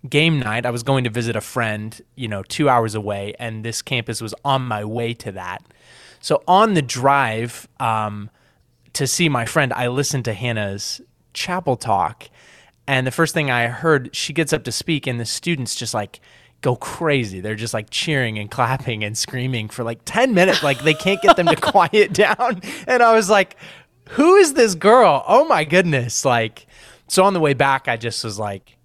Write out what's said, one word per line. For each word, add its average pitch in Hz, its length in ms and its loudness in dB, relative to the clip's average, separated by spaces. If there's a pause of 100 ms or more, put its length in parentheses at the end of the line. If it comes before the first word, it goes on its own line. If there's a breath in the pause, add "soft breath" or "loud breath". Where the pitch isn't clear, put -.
game 151 300 2
night. 117 260 -4
I 123 60 0
was 120 120 -6
going 131 200 0
to 120 60 0
visit 113 260 -4
a 107 60 -4
friend, 107 580 -4 (160)
you 127 120 -10
know, 101 160 -6
two 147 260 0
hours 113 260 2
away, 101 440 -6
and 110 240 -10
this 113 180 -8
campus 120 400 -4
was 110 120 -8 (100)
on 135 200 0
my 110 220 -6
way 117 300 -6
to 113 180 -12
that. 92 300 -12 (560 soft breath)
So - 280 -2
on 202 260 6
the 165 80 2
drive, 123 880 0 (120)
um, 107 500 -4 (640)
to 135 140 -4
see 170 220 0
my 123 160 0
friend, 135 280 0
I 123 140 -2
listened 135 380 -2
to 113 80 -4
Hannah's 104 680 -6 (320)
chapel 180 420 -4
talk, 98 540 -2 (580 soft breath)
and 131 180 0
the 131 60 -4
first 165 220 0
thing 147 180 -2
I 120 160 0
heard, 127 480 0
she - 180 -8
gets 156 200 -2
up 156 100 -4
to 120 80 -8
speak, - 360 -4
and 120 120 -4
the 117 60 -6
students 139 500 -6
just, - 180 -8
like, 104 260 -6 (420 soft breath)
go 123 140 0
crazy. 123 640 -4
They're 104 160 -6
just, 110 180 -8
like, 110 180 -8
cheering 123 480 -2
and 104 100 -10
clapping 120 540 -4
and 104 140 -6
screaming 123 520 -6
for, - 140 -10
like, 117 220 -8
ten 247 280 0
minutes. 185 300 2
Like, 135 200 0
they 156 120 4
can't 190 260 -2
get 320 140 8
them 175 120 2
to 311 80 4
<laughs> - 60 -6 (100)
quiet 208 420 4
down. 208 480 0 (260 loud breath)
And 247 160 2
I 226 100 6
was 214 160 2
like, 196 260 2 (540 loud breath)
"Who 330 260 6
is 339 180 6
this 233 220 2
girl? 185 520 6
Oh 247 180 6
my 208 180 2
goodness." 147 600 0
Like, 117 420 0 (400 soft breath)
so - 160 4
on 196 100 4
the 180 60 0
way 147 160 2
back, 135 320 2
I 120 100 -2
just 113 260 -6
was 104 160 -8
like 101 460 -10